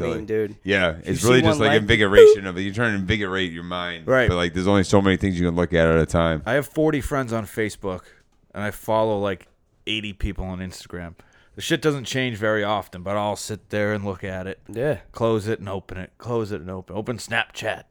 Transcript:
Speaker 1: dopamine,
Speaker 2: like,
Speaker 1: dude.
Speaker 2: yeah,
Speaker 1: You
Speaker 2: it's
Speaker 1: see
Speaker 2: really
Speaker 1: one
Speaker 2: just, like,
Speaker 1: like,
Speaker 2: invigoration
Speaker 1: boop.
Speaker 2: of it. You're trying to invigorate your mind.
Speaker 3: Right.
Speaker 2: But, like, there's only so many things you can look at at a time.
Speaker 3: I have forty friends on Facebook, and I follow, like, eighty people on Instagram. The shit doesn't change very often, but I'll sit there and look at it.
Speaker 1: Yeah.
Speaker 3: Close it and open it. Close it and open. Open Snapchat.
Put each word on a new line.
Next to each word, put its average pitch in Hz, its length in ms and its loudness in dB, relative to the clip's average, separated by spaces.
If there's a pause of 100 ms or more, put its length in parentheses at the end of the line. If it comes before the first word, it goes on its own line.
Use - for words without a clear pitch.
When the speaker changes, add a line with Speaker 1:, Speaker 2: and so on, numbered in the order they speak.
Speaker 1:
dopamine, 117 140 -4
Speaker 2:
like, 107 100 -8
Speaker 1:
dude. 107 360 -2
Speaker 2:
yeah, 92 340 2
Speaker 1:
You 80 80 -16
Speaker 2:
it's 87 160 -2
Speaker 1:
see 101 60 2
Speaker 2:
really 127 140 6
Speaker 1:
one - 80 4
Speaker 2:
just, - 100 2
like, 110 100 4
Speaker 1:
like, - 120 4
Speaker 2:
invigoration 104 600 8
Speaker 1:
boop. 95 60 -6
Speaker 2:
of 87 80 -6
it. 95 40 -4
You're 98 120 -4
trying 117 200 0
to 101 60 -2
invigorate 95 520 -2
your 85 120 -10
mind. 87 440 -8
Speaker 3:
Right. 127 220 2
Speaker 2:
But, 90 80 2
like, 87 160 0
there's 92 140 0
only 101 160 6
so 98 180 6
many 95 160 4
things 92 220 0
you 87 80 2
can 85 80 0
look 87 180 0
at 82 140 6
at 82 120 4
a 78 60 4
time. 82 400 0
Speaker 3:
I 113 80 -2
have 143 140 0
forty 156 340 0
friends 127 320 -4
on 110 120 -4
Facebook, 98 580 -6 (500)
and 101 100 -8
I 104 80 -6
follow, 110 480 0
like, 98 280 -4 (400)
eighty 104 260 -6
people 95 320 -6
on 92 140 -8
Instagram. 87 560 -12 (380)
The 101 80 -14
shit - 200 -2
doesn't 143 240 -2
change 127 320 -4
very 107 260 0
often, 98 400 -6
but 101 140 -4
I'll 104 180 -2
sit - 360 -12
there 104 200 -2
and 101 140 -4
look 98 180 -6
at 92 240 -8
it. - 220 -12
Speaker 1:
Yeah. 117 300 -4 (120)
Speaker 3:
Close 113 380 -2
it 113 100 -4
and 98 80 -12
open 95 300 -10
it. 92 200 -14
Close 110 360 -6
it 80 80 -8
and 90 100 -12
open. 92 240 -12
Open 107 220 -6
Snapchat. 113 720 -6